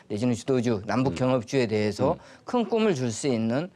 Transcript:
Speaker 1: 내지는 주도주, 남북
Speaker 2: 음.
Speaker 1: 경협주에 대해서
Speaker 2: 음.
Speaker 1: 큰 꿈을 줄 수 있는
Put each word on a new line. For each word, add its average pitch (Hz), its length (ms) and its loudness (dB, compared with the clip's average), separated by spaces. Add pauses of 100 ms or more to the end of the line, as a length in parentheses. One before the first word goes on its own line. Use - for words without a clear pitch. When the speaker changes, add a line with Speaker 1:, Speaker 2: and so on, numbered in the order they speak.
Speaker 1:
내지는 113 280 -2
주도주, 117 520 0
남북 110 280 0
Speaker 2:
음. - 20 -6
Speaker 1:
경협주에 127 500 0
대해서 107 460 0
Speaker 2:
음. - 60 -8 (260)
Speaker 1:
큰 240 240 -2
꿈을 220 260 2
줄 127 160 -2
수 107 160 -6
있는 120 500 0